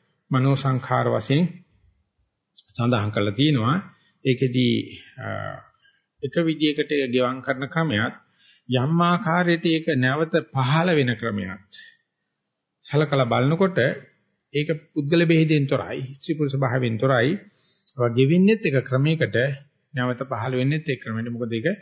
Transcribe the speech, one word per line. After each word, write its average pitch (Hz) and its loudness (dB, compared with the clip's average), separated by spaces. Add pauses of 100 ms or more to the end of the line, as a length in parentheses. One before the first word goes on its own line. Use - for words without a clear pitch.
(320)
මනෝ 135 2
සංඛාර 127 -2
වශයෙන් 135 0 (1200)
සඳහන් 117 -2
කරලා 104 -2
තියෙනවා. 139 2 (480)
ඒකෙදී, 123 2 (400)
අ, 110 -12 (960)
එක 143 -8
විදියකට 151 0 (160)
ගෙවම් 123 0
කරන 135 -4
ක්‍රමයක්, 127 -2 (560)
යම් 135 2
ආකාරයකට 175 2
ඒක 160 0
නැවත 139 0 (140)
පහළ 143 0
වෙන 139 2
ක්‍රමයක් 101 -8 (1040)
සලකලා 143 0
බලනකොට 156 2 (760)
ඒක 151 -4 (180)
පුද්ගල 156 0
බෙහෙදෙන් 160 4
තොරයි, 117 -2 (120)
ස්ත්‍රී 147 -6
පුරුෂ 143 -2
භාවයෙන් 123 0
තොරයි. 131 2 (580)
ඒවා 120 0
ගෙවෙන්නෙත් 175 4
එක 135 2
ක්‍රමයකට, 131 0 (580)
නැවත 123 -4
පහළ 127 -6
වෙන්නෙත් 143 0
එක 131 -4
ක්‍රමයකට. 113 -8
මොකද 117 -6
ඒක 113 -2 (140)